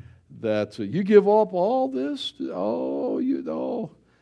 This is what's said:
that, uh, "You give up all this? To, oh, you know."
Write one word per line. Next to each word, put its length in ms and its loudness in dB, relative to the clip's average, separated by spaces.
that, 380 -2
uh, 60 -4
"You 180 -2
give 260 8
up 240 4
all 360 0
this? 440 -6
To, 220 -8
oh, 640 -2
you 240 -2
know." 480 -6